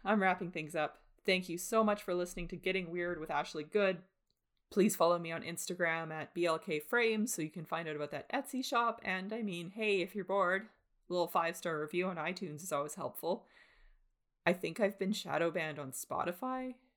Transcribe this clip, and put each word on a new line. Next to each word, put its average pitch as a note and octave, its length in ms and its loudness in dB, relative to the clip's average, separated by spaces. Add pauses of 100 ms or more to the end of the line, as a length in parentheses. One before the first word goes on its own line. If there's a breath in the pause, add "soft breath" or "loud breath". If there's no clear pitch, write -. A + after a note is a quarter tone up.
I'm G3+ 160 4
wrapping F3+ 300 2
things D#3 240 -6
up. D3+ 280 -2 (220)
Thank F#3 240 2
you E3+ 80 -4
so A3 260 2
much G#3 200 4
for F3+ 100 -2
listening F3 360 -2
to F#3 60 -6
Getting F#3 360 -2
Weird F3 280 -2
with D#3 120 -6
Ashley D3+ 320 -2
Good. F#3+ 400 2 (680)
Please G#3 260 4
follow E3+ 220 6
me E3 140 -4
on E3 100 -6
Instagram E3 720 -2
at D#3 220 -8
B E3+ 100 2
L E3 140 4
K D3+ 200 -2
Frames A3+ 540 2
so E3+ 80 -4
you D#3 80 -2
can D#3+ 160 -10
find D#3+ 240 -4
out D3+ 60 -4
about D3 160 -4
that D3 180 -8
Etsy C4 340 -2
shop. A#3 400 0
And F#3 300 -2
I A#3 80 -4
mean, F3 300 -4
hey, G#3+ 300 2
if G3 120 -2
you're G3+ 100 -4
bored, F#3+ 460 2 (400)
a F3 40 -2
little F3 140 2
five-star E3 540 0
review F3 260 0
on F3+ 100 -4
iTunes D#3 440 -4
is F#3 100 -6
always D3 220 -2
helpful. E3 540 -4 (1000 soft breath)
I F3 80 6
think E3+ 260 -4
I've G#3 200 2
been F#3+ 120 0
shadow E3+ 380 0
banned D#3 300 -4
on C3+ 120 -10
Spotify B3+ 840 -4 (220)